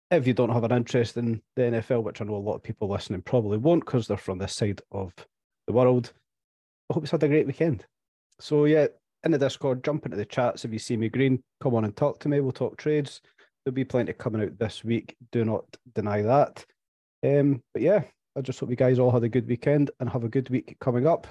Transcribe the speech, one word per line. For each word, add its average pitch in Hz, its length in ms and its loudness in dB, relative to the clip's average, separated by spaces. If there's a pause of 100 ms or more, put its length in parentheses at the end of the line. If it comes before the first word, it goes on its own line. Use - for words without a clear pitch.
(100)
If 151 160 2
you 127 80 4
don't 117 160 2
have 117 140 0
an 117 80 2
interest 120 440 0
in 117 260 -4 (120)
the 127 100 2
N 117 100 0
F 113 180 -2
L, 117 100 0
which - 180 -8
I 104 40 -6
know 104 100 -6
a 101 40 -4
lot 101 160 -4
of - 80 -10
people 107 260 -6
listening 98 340 -6
probably 107 360 0
won't 160 260 2
'cause 120 240 -2
they're 101 80 -2
from 95 220 -6
this 95 160 -6
side 101 260 -2 (100)
of 95 220 -8 (560)
the 98 40 -2
world, 123 400 4 (760)
I 143 40 0
hope 156 100 -2
it's - 80 -8
had 160 100 0
a 156 60 2
great 147 180 4
weekend. 139 400 -2 (540)
So, 147 240 2
yeah, 151 240 4 (360)
in 170 60 2
the 151 80 4
Discord, 131 460 -2
jump 147 200 -2
into 117 120 -8
the 101 80 -4
chats. - 400 -2
If 113 80 -6
you 110 60 -4
see 120 180 -4
me 110 120 0
green, 131 340 0 (180)
come 123 140 0
on 113 100 2
and 104 120 -4
talk 147 240 0
to - 80 -4
me. 143 120 2
We'll 131 120 0
talk - 240 -4
trades. 151 440 -2 (440)
There'll 131 100 -4
be 131 100 -2
plenty 120 280 -2
coming 107 300 -4
out - 160 -6
this - 240 -4
week. 113 340 -4 (140)
Do 117 140 0
not 110 200 -2 (300)
deny 104 280 -2
that. 131 420 2 (600)
Um, 139 380 2 (100)
but 110 100 -4
yeah, 175 200 4 (340)
I 139 40 -6
just 127 180 -8
hope 127 120 -6
you 123 60 -4
guys 127 220 4
all 120 140 4
had 120 100 4
a 117 60 0
good 117 180 0
weekend 143 440 2 (100)
and 120 100 -4
have 120 140 -4
a 113 40 -2
good 127 220 -2
week - 300 -4
coming 123 260 0
up. 165 240 0